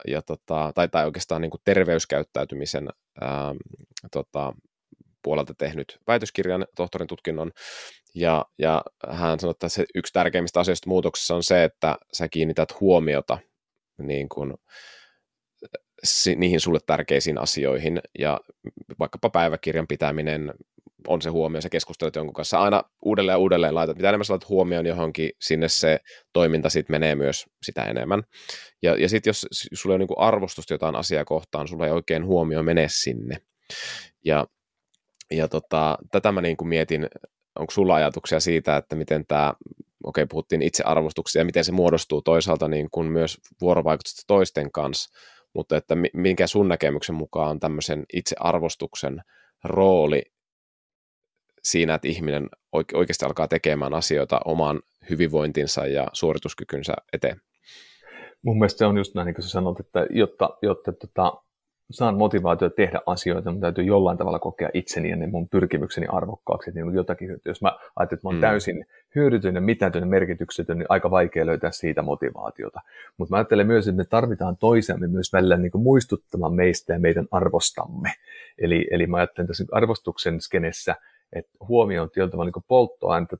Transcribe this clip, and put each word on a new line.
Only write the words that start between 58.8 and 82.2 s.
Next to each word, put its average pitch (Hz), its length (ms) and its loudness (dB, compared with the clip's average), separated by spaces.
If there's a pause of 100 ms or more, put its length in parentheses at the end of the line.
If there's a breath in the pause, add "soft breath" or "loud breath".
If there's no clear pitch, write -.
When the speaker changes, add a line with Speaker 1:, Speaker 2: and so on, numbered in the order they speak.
Speaker 2:
on 101 120 4
just 98 180 -2
näin, 87 100 -2
niin 87 100 -4
kuin 85 80 -8
sä 92 60 -10
sanot, 92 300 -2
että 90 300 -2
jotta, - 400 2 (120)
jotta, 98 300 0
tota, - 420 -2 (580)
saan 110 260 0
motivaatiota 92 580 2
tehdä 90 300 2
asioita, 87 460 -2
mun 98 100 -6
täytyy 87 220 0
jollain 92 340 4
tavalla 87 220 -2
kokea - 340 -4
itseni 85 360 -4
ja 87 60 -4
ne 82 120 -4
mun 87 220 -4
pyrkimykseni - 600 0
arvokkaaksi, - 600 -4
että 85 120 -8
niin 87 140 -4
jotakin 90 320 -4
hyötyä. 90 220 -10
Jos 87 120 -8
mä 101 60 0 (280 loud breath)
ajattelen, 90 220 -2
että 98 100 -10
mä - 20 -4
oon 90 60 -2
Speaker 1:
Mm. 82 60 -2
Speaker 2:
täysin 104 440 0 (300 soft breath)
hyödytön 117 400 2
ja 90 60 -2
mitätön 92 400 0
ja 87 60 -2
merkityksetön, 87 720 0
niin 82 120 -4
aika 90 220 2
vaikea 85 340 2
löytää 80 260 0
siitä 76 300 -4
motivaatiota. 57 800 -6 (380 loud breath)
Mut 80 120 -6
mä 92 80 2
ajattelen 104 300 4
myös, 113 200 4
että 92 100 2
me 92 80 0
tarvitaan 104 520 0
toisiamme 104 500 2
myös 90 260 -2
välillä 92 240 6
niin 90 140 0
kuin 101 120 0
muistuttamaan 98 720 2
meistä 90 400 2
ja 82 60 -2
meidän 85 320 2
arvostamme. - 840 0 (440 loud breath)
Eli, 85 340 2
eli 87 160 2
mä 87 100 0
ajattelen 87 300 -2
tässä 87 240 -6
arvostuksen 98 720 -2
skenessä, - 540 -2 (380 soft breath)
että - 180 -12 (160)
huomio 107 340 4
on 80 80 -4
tietyllä 92 220 0